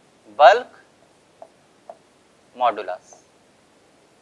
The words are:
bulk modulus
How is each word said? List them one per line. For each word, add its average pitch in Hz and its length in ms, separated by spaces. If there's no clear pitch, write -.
bulk 208 400
modulus 104 580